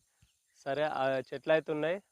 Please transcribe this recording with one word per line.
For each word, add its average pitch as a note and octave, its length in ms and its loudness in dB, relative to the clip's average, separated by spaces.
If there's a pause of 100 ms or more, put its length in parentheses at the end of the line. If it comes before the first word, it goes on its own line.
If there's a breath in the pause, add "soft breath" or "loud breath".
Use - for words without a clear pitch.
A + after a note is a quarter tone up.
(560 soft breath)
సరే, C#3 260 -4
ఆ C3+ 360 0
చెట్లు C#3 340 -2
అయితే D#3 200 2
ఉన్నాయి D#3 400 -2